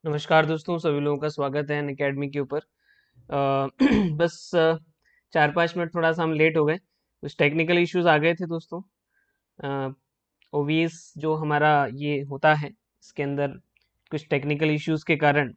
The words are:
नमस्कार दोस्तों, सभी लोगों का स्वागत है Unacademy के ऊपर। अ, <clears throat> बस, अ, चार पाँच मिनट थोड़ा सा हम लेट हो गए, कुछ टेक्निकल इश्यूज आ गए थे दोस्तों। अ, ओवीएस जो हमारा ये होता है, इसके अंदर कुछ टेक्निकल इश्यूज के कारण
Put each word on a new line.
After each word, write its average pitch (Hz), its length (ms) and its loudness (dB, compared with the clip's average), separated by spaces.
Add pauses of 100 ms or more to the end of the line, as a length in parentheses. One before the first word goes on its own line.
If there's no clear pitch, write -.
नमस्कार 156 400 2
दोस्तों, 160 320 -4
सभी 156 220 0
लोगों 147 180 -2
का 151 120 -4
स्वागत 147 420 -4
है 147 120 -2
Unacademy 139 500 -4
के 143 60 -4
ऊपर। 139 180 -4 (720)
अ, 139 380 0 (120)
<clears throat> 214 320 2
बस, 165 440 -4
अ, 160 220 4 (560)
चार 147 180 2
पाँच 170 260 0
मिनट 170 180 -4
थोड़ा 165 160 2
सा 165 120 -2
हम 160 100 0
लेट 156 240 2
हो 151 80 2
गए, 156 120 0 (440)
कुछ 147 160 -12
टेक्निकल 160 400 2
इश्यूज 175 300 0
आ 156 100 6
गए 160 160 2
थे 175 120 -6
दोस्तों। 165 360 -8 (840)
अ, 139 300 -4 (600)
ओवीएस 160 640 -2
जो 156 180 -2
हमारा 151 580 2
ये 143 280 -4
होता 143 320 2
है, 151 160 -2 (320)
इसके - 220 -8
अंदर 139 240 -2 (640)
कुछ 151 180 -8
टेक्निकल 147 400 0
इश्यूज 151 340 -2
के 165 120 2
कारण 143 420 2